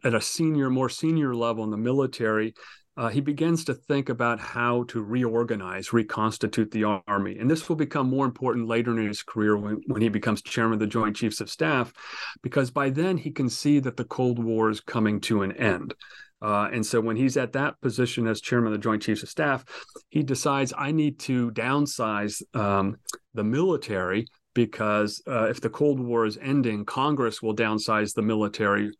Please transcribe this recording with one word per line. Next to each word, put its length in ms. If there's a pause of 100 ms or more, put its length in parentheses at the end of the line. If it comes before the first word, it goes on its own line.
at 100
a 60
senior, 500
more 180
senior 460
level 300
in 60
the 60
military, 760 (420)
uh, 120
he 120
begins 440
to 100
think 340
about 320
how 440
to 180
reorganize, 920
reconstitute 800
the 340
Army. 320
And 100
this 200
will 80
become 340
more 160
important 400
later 320
in 80
his 160
career 340
when, 300
when 160
he 60
becomes 340
chairman 320
of 60
the 80
Joint 260
Chiefs 260
of 80
Staff, 440 (500)
because 300
by 180
then 260
he 140
can 180
see 300
that 180
the 80
Cold 380
War 260
is 120
coming 420
to 200
an 100
end. 420 (460)
Uh, 320
and 120
so 160
when 160
he's 200
at 160
that 280
position 460
as 140
chairman 320
of 60
the 40
Joint 200
Chiefs 200
of 60
Staff, 360 (440)
he 140
decides, 540
"I 160
need 280
to 300
downsize, 920 (120)
um, 420 (380)
the 80
military 840 (280)
because, 720
uh, 180
if 160
the 100
Cold 300
War 260
is 140
ending, 440
Congress 580
will 140
downsize 580
the 80
military 760